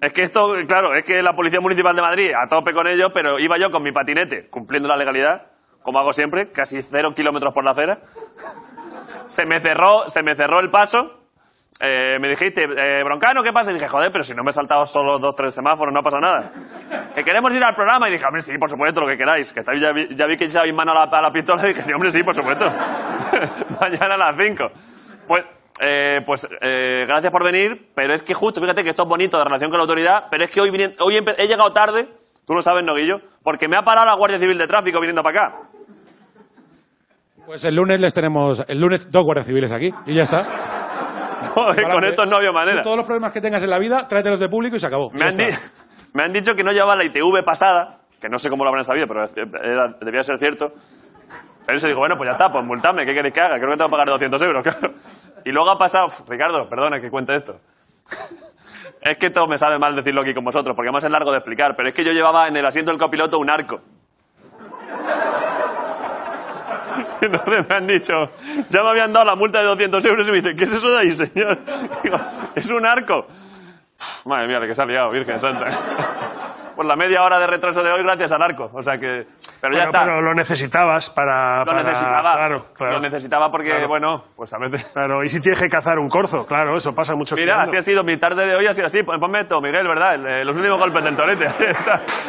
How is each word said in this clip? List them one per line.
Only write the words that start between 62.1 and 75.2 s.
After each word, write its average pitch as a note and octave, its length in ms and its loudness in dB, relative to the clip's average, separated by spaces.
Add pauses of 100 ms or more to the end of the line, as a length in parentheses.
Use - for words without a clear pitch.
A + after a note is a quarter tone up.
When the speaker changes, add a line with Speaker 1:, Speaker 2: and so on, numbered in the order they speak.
Speaker 1:
llevaba D#3+ 360 4
en D3+ 100 -2
el C#3+ 80 0
asiento D#3 240 0
del D#3+ 100 -4
copiloto D#3+ 380 0
un C#3+ 100 0
arco. D3+ 320 -2
<laughs> - 3500 -8
Entonces G#3+ 440 0
me G3 100 2
han F#3+ 100 -2
dicho, F#3+ 260 0 (560)
ya G3 140 2
me A3 80 4
habían A3 220 2
dado A3+ 120 6
la G3+ 120 4
multa G#3 240 0
de G#3 60 2
doscientos G3 380 2
euros G#3+ 240 2
y G#3+ 40 0
me G3 100 4
dicen, E3+ 140 -2
"¿Qué E3+ 80 0
es A3 80 0
eso A3+ 180 0
de B3 80 4
ahí, F#3 140 4
señor?". F#3 460 0 (220)
<laughs> - 220 -8
Digo, F3+ 140 0 (380)
"Es - 160 -4
un A#3 140 0
arco". A3+ 420 0 (1000)
Madre B2 220 -2
mía, B2 120 -2
de A2+ 60 -2
que A2+ 80 -4
se C#3 80 0
ha C3+ 40 0
liado, B2 240 0
Virgen A#2+ 280 -4